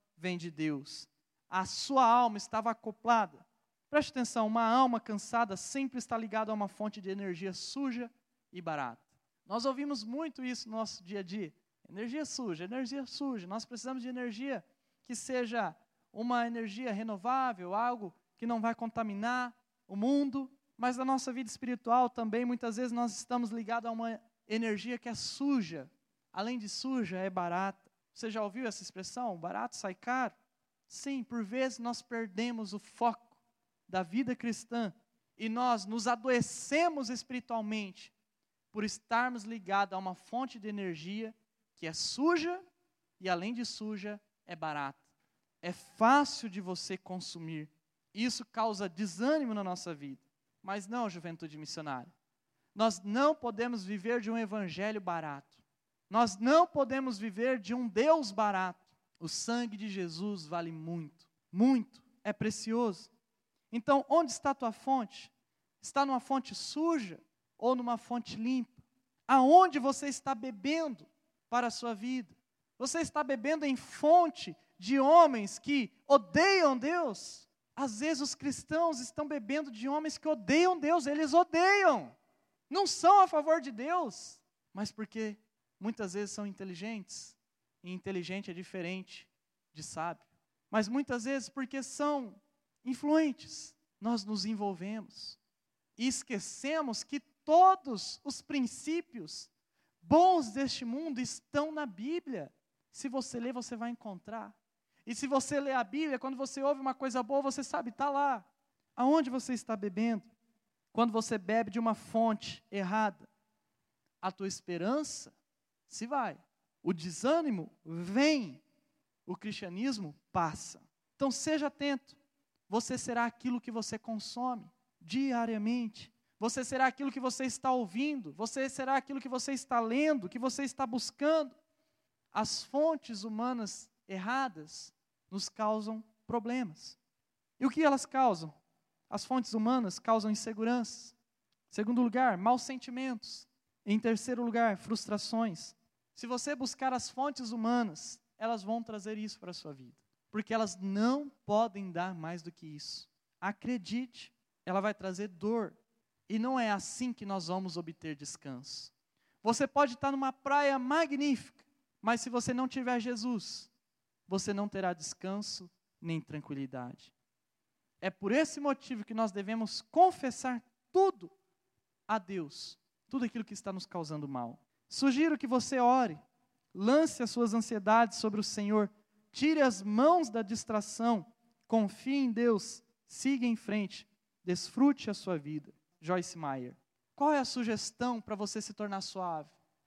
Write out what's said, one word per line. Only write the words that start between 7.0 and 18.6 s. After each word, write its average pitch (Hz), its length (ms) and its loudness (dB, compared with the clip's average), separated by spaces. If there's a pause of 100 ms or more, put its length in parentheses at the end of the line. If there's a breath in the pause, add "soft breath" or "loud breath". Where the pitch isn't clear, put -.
de 185 80 -8
energia 190 420 -6
suja 240 580 -6 (440)
e 180 80 -12
barata. 143 500 -6 (340)
Nós 226 200 -4
ouvimos 269 400 -2
muito 269 400 -8
isso 247 240 -6
no 220 80 -8
nosso 220 260 -6
dia 196 160 -8
a 196 40 -6
dia. 180 300 -8 (360)
Energia 240 340 -6
suja, 190 400 -6
energia 254 420 -6
suja. 240 400 -6
Nós 208 200 -8
precisamos 247 360 -8
de 240 60 -8
energia 247 560 -6 (400)
que 247 100 -10
seja 233 640 -2 (380)
uma 240 340 0
energia 233 460 -4
renovável, 214 800 -2
algo 220 420 -2 (220)
que 233 100 -6
não 233 140 0